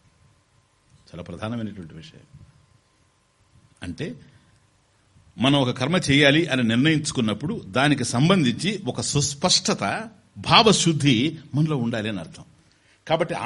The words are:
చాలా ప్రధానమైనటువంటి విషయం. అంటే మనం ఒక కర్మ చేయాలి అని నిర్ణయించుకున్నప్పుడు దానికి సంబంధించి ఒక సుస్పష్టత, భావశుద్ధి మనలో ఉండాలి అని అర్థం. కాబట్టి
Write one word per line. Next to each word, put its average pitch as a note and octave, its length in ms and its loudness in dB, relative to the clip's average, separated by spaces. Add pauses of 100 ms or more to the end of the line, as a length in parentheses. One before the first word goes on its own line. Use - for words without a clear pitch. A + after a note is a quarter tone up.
(1080)
చాలా E2+ 140 -14
ప్రధానమైనటువంటి G#2 720 -10
విషయం. - 300 -20 (1600)
అంటే F2+ 240 -8 (1400)
మనం C#3+ 200 4
ఒక B2 160 -2
కర్మ D3 160 0
చేయాలి C#3+ 460 4 (100)
అని C3 180 0
నిర్ణయించుకున్నప్పుడు C3+ 840 0 (240)
దానికి C3+ 260 2 (100)
సంబంధించి D3 560 2 (200)
ఒక B2 100 -6 (120)
సుస్పష్టత, F3 720 0 (540)
భావశుద్ధి D#3 760 4 (380)
మనలో D3+ 300 0
ఉండాలి A2+ 280 -4
అని F#2+ 120 -8
అర్థం. - 200 -20 (640)
కాబట్టి E3 260 0 (120)